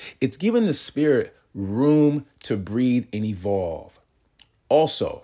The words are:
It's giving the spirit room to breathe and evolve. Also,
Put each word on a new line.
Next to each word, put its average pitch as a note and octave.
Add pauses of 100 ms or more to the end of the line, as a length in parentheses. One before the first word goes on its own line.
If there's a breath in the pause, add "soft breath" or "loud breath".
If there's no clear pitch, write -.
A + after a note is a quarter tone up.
(200 loud breath)
It's C3
giving A3+
the D#3+
spirit C#3 (180)
room C#3+ (160)
to A#2
breathe A#2
and G#2+
evolve. F#2+ (680)
Also, -